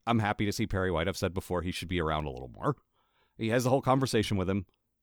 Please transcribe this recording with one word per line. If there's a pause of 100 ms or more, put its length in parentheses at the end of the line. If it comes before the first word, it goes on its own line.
I'm
happy
to
see
Perry
White.
I've
said
before
he
should
be
around
a
little
more. (640)
He
has
a
whole
conversation
with
him, (380)